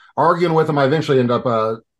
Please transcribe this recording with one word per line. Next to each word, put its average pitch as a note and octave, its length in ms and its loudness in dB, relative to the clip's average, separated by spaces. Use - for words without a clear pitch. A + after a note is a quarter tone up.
Arguing E3+ 360 2
with D#3+ 140 2
them, D#3 100 0
I C#3+ 80 2
eventually D3 340 0
end A#2+ 120 0
up, A#2 140 -2
uh, A2+ 300 -2